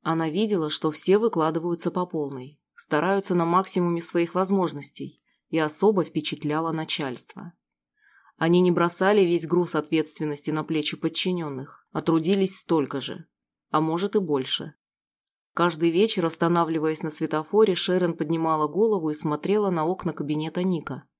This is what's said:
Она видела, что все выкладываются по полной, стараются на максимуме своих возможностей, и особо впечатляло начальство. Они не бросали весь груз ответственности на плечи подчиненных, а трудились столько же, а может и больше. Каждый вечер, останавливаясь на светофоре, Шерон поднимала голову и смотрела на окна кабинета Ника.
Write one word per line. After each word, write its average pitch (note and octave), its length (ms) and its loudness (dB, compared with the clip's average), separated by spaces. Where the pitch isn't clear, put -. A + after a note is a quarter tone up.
Она D#3+ 280 0
видела, F3+ 400 0
что D#3 220 -2
все F#3 280 2
выкладываются E3+ 680 0
по F3+ 160 -2
полной, C#3+ 540 -8
стараются F#3 580 0
на E3+ 120 4
максимуме F3 560 2
своих E3+ 340 -2
возможностей, E3 880 -2
и D#3+ 80 -2
особо E3 460 2
впечатляло D3+ 720 -4
начальство. D#3 800 -8
Они E3+ 220 4
не F3+ 120 6
бросали F3 500 4
весь E3+ 260 2
груз E3+ 260 0
ответственности D3+ 760 -2
на D3+ 140 -2
плечи D3+ 320 -2
подчиненных, D#3 960 -4
а D#3 80 -4
трудились F#3 580 0
столько C#3+ 400 0
же, C3 260 -12
а D#3 80 0
может E3+ 380 -2
и - 20 4
больше. D3 560 -4
Каждый E3+ 320 2
вечер, F#3+ 340 2
останавливаясь D#3+ 760 0
на D#3+ 80 -4
светофоре, D#3+ 640 2
Шерон F3+ 420 0
поднимала D#3+ 520 0
голову F3+ 420 0
и D3+ 60 -2
смотрела F3 560 0
на D#3 140 0
окна E3+ 280 -2
кабинета D#3 480 -4
Ника. D#3 440 -4